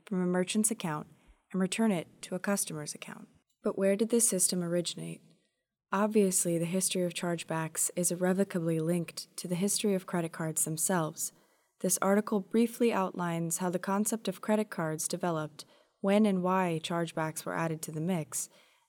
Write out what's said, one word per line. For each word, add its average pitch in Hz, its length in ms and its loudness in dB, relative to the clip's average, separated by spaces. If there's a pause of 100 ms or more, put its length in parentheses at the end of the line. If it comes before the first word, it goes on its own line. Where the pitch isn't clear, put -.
from 185 160 -2
a 180 60 0
merchant's 180 420 2
account 165 380 -4 (460)
and 185 80 0
return 208 320 2
it 165 160 -4 (140)
to - 120 -10
a 180 60 -6
customer's 160 520 -4
account. - 360 -18 (340)
But 208 160 -2
where 196 160 6
did 220 140 0
this 233 200 4
system 185 360 2
originate? 170 560 -4 (720)
Obviously, 190 680 4
the 165 60 0
history 185 400 0
of 175 100 -2
chargebacks 160 800 -2
is 180 160 0
irrevocably 180 720 2
linked 165 560 -2
to - 100 -8
the 175 80 -4
history 202 400 2
of 185 140 -4
credit 165 240 -2
cards 160 320 -2
themselves. 160 680 -2 (520)
This - 200 0
article 208 380 2
briefly 233 520 2
outlines 170 680 -2
how 180 120 0
the 180 80 0
concept 208 480 -2
of 185 140 -4
credit 214 300 0
cards 156 360 -4
developed, 165 580 -4 (360)
when 208 260 4
and 190 160 2
why 180 400 2
chargebacks 165 640 -2
were 90 100 -6
added 160 280 -2
to 156 100 -10
the 156 80 -6
mix, 165 480 -2 (400)